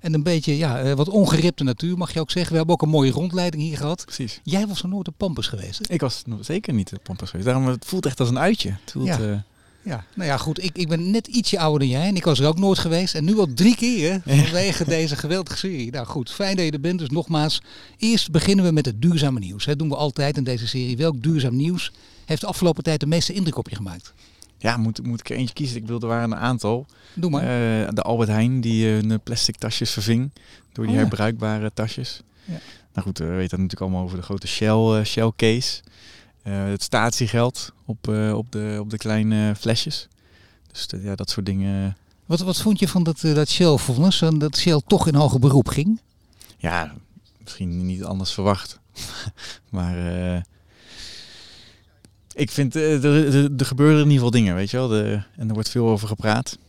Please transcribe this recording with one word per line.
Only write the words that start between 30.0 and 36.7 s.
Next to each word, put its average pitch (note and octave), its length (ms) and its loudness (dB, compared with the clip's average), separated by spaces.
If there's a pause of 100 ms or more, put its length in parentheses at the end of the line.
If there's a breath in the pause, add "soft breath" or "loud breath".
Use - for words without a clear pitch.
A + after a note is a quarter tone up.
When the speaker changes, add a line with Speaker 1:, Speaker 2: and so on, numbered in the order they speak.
Speaker 2:
door A2+ 140 -6
die A2+ 80 0
Speaker 1:
Oh C3 60 4
ja. - 80 4
Speaker 2:
herbruikbare G#2+ 680 -2
tasjes. - 480 -6 (240 loud breath)
Speaker 1:
Ja. F3 140 -10 (340 loud breath)
Speaker 2:
Nou F#2+ 140 -4
goed, F#2 100 -6
we D#2+ 80 -4
weten F#2 340 -2
natuurlijk F#2+ 220 -2
allemaal F#2 220 -2
over F2+ 140 -6
de F2+ 60 -8
grote G2 240 -8
Shell, G#2+ 200 -2 (320)
eh, G#2+ 40 0
Shell A2+ 320 0
case. A2+ 460 0 (600 loud breath)
Eh, G2 100 -6 (140)
het G2+ 160 -4